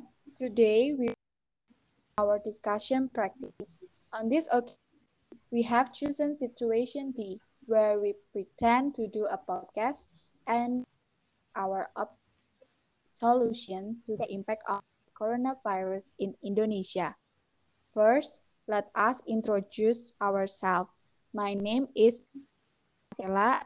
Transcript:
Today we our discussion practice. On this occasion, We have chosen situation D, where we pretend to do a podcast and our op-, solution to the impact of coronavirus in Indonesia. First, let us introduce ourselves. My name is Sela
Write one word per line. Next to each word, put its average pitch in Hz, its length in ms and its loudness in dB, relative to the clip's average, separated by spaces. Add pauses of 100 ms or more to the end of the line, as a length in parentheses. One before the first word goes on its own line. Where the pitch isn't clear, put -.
(340)
Today 233 640 4
we 240 160 0 (1040)
our 208 240 2
discussion 214 640 0
practice. - 800 -6 (240)
On 220 160 -8
this 302 240 2
occasion, 240 320 0 (720)
We 233 160 2
have 240 240 2
chosen 294 400 -2
situation 254 800 -2
D, 208 240 -8 (320)
where 214 320 4
we 202 160 0 (160)
pretend 240 640 0
to 233 160 -4
do 214 160 -2
a - 80 -2
podcast - 720 -6 (400)
and 240 400 -2 (720)
our 190 400 -4
op-, 214 160 -6 (960)
solution 226 960 0
to 220 80 -4
the 214 160 -4
impact 208 400 -6
of 202 80 -2 (320)
coronavirus 214 1120 -4
in 196 160 -8
Indonesia. 202 800 -2 (720)
First, 226 560 2 (240)
let 208 240 0
us 233 320 2
introduce 220 960 0
ourselves. 190 640 0 (480)
My 202 160 -2
name 208 480 -2
is 233 240 6 (880)
Sela 196 540 2